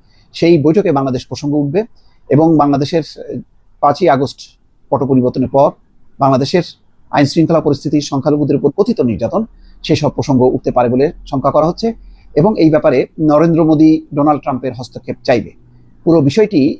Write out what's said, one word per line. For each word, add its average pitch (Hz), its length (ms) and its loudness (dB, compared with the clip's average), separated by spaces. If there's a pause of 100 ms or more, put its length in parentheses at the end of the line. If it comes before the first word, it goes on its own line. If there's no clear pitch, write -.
(340)
সেই 170 280 2
বৈঠকে 170 300 2
বাংলাদেশ 135 360 -2
প্রসঙ্গ 143 280 -6
উঠবে 147 280 -2 (460)
এবং 160 280 2
বাংলাদেশের, 143 460 0 (140)
আহ, 123 220 -12 (400)
পাঁচই 151 300 2
আগস্ট 131 300 0 (500)
পট 131 140 -2
পরিবর্তনের 127 460 0
পর 139 220 2 (480)
বাংলাদেশের 139 440 0 (480)
আইন 143 140 2
শৃঙ্খলা 160 360 0
পরিস্থিতি, 147 400 -2
সংখ্যালঘুদের 143 540 -2
উপর 139 220 0
কথিত 208 240 0
নির্যাতন, 117 440 -2 (380)
সেসব 147 260 0
প্রসঙ্গ 131 320 -2
উঠতে 127 300 0
পারে 123 180 2
বলে 135 220 0 (160)
শঙ্কা 139 240 -2
করা 151 160 2
হচ্ছে 226 260 -4 (420)
এবং 190 240 0
এই 160 100 4
ব্যাপারে 147 380 0 (120)
নরেন্দ্র 160 460 2
মোদী 156 360 4 (140)
ডোনাল্ড 143 260 0
ট্রাম্পের 131 320 -6
হস্তক্ষেপ - 500 -12
চাইবে। 104 280 -2 (520)
পুরো 165 180 2
বিষয়টি 156 580 2